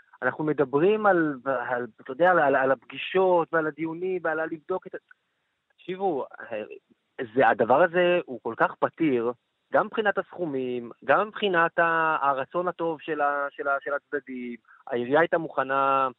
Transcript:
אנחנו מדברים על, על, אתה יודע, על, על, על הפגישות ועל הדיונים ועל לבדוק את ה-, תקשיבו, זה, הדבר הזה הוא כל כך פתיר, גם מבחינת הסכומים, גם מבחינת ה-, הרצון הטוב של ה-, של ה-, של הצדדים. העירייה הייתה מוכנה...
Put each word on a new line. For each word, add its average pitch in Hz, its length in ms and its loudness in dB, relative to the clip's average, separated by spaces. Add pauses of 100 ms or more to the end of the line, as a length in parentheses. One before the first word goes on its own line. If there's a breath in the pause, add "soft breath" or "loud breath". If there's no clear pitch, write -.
(220 loud breath)
אנחנו 127 220 -2
מדברים 151 640 2
על, 165 280 4 (100)
על, 123 420 -4 (140)
אתה 131 120 -12
יודע, 160 180 2
על, 180 80 4
על, 139 180 4
על 135 160 2
הפגישות 175 800 0
ועל 160 140 0
הדיונים 165 580 -6
ועל 160 160 -2 (100)
לבדוק 165 360 -8
את 185 80 -14
ה-, 127 40 -12 (760)
תקשיבו, 180 500 -4 (1080)
זה, 123 140 6
הדבר 120 340 4
הזה 175 440 4
הוא 123 160 -10
כל 113 140 -6
כך 175 220 0
פתיר, 127 540 0 (400)
גם 147 140 2
מבחינת 214 320 -2
הסכומים, 131 720 -6 (140)
גם 160 240 2
מבחינת 180 500 0
ה-, 165 420 2
הרצון 139 480 -2
הטוב 165 320 -4
של 151 200 -6
ה-, 143 300 -2
של 143 180 -8
ה-, 139 120 0
של 147 140 -10
הצדדים. 127 640 -8 (300 soft breath)
העירייה 123 340 0
הייתה 170 180 2
מוכנה... 135 680 0 (100)